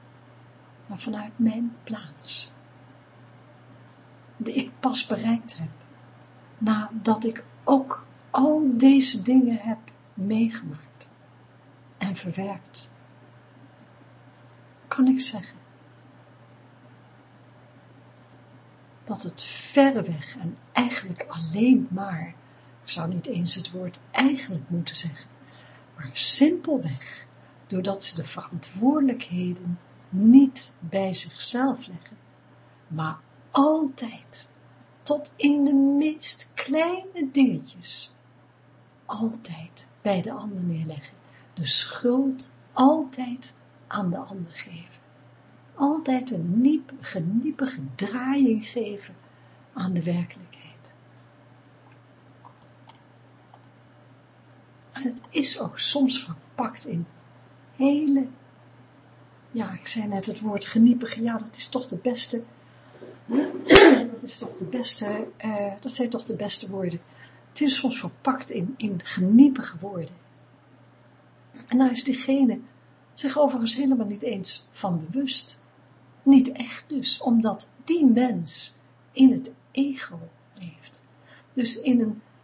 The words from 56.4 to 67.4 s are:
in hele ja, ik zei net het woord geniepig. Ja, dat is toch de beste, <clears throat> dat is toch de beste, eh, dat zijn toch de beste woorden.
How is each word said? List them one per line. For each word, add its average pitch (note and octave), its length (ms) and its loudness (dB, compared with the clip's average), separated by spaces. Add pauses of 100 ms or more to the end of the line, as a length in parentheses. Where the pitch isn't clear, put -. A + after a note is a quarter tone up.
in E3+ 200 -6 (680)
hele C#4 520 2 (1200)
ja, G3 220 -6
ik - 140 -14
zei G#3+ 200 -6
net G3 200 -4
het A3 140 -8
woord G#3 240 -4
geniepig. A#3 500 4
Ja, A3+ 240 -4
dat - 180 -14
is - 120 -8
toch - 180 -6
de F#3 100 -10
beste, A#3+ 480 -2 (800)
<clears throat> C4+ 840 6
dat - 100 -14
is - 160 -14
toch - 160 -12
de F#3 100 -10
beste, A3 600 -6 (100)
eh, G3+ 440 -4
dat C4 120 -12
zijn A#3+ 180 -4
toch A3+ 140 -8
de A3 100 -6
beste G3+ 360 -4
woorden. F3+ 300 -6 (480)